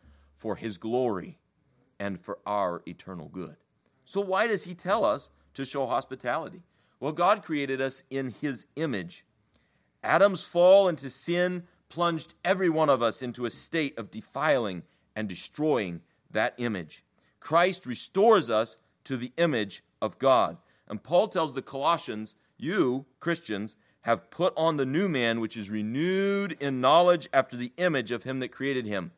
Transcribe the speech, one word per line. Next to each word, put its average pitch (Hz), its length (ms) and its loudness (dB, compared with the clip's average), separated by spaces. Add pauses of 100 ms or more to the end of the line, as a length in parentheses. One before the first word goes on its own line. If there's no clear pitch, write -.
(380)
for 107 180 -6
his 107 220 -8
glory 113 640 -2 (600)
and 101 200 -6
for - 260 -10
our 98 420 -2
eternal 87 400 -14
good. - 300 -12 (480)
So 196 160 -4
why 196 260 0
does 214 160 -2
he 175 100 -12
tell 190 300 -2
us 110 260 0 (260)
to 135 100 -8
show 135 220 -4
hospitality? 127 760 -6 (360)
Well, 139 120 -4
God 180 320 2
created 135 380 -2
us 135 280 -4
in 135 200 -4
his 127 460 -6
image. 110 500 -4 (800)
Adam's 175 420 4
fall 185 420 8
into 139 220 -4
sin 175 580 -2 (220)
plunged 170 460 -2 (100)
every 185 240 2
one 156 200 4
of 127 120 4
us 113 200 0
into 123 240 -6
a 113 40 -2
state - 480 -4
of 107 140 -8
defiling 117 720 -2 (320)
and 107 120 -4
destroying 98 760 -2 (280)
that 110 280 0
image. 104 460 -6 (360)
Christ 175 460 0
restores 185 640 2
us 113 280 0 (280)
to 131 120 -6
the 123 200 -8
image 131 460 0 (180)
of 107 180 -4
God. 123 380 4 (300)
And 110 160 -10
Paul 180 240 2
tells 160 260 -2
the 131 80 -6
Colossians, 135 760 -4 (220)
"You, 139 480 0 (140)
Christians, 107 560 -4 (260)
have - 280 0
put 185 260 0
on 160 220 2
the 139 80 0
new 170 240 0
man, 117 300 2
which 113 180 -4
is 101 120 -8
renewed 180 920 -2
in 139 180 -2
knowledge 165 540 6
after 131 240 0
the 120 200 -8
image 147 340 0
of 117 120 -4
him 131 160 -6
that 127 100 -4
created 131 360 -4
him." 95 320 -4